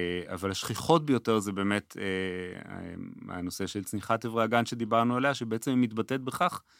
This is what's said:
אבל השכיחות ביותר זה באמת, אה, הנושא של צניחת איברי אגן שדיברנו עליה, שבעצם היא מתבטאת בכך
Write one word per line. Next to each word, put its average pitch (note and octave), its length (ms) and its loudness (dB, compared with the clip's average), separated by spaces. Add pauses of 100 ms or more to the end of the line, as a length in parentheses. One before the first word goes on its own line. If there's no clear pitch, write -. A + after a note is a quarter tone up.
(280)
אבל F#2+ 240 -4
השכיחות D#3 540 2
ביותר A#2 340 4
זה G2+ 120 -2
באמת, G2 480 0
אה, F2+ 1400 -6
הנושא F2+ 320 -4
של G2+ 160 -6
צניחת A2 420 -2
איברי A2+ 180 2
אגן A#2 220 4
שדיברנו A#2 500 2
עליה, C3+ 180 2
שבעצם A2+ 380 -2
היא B2+ 80 4
מתבטאת A#2 420 0
בכך B2+ 400 -2 (180)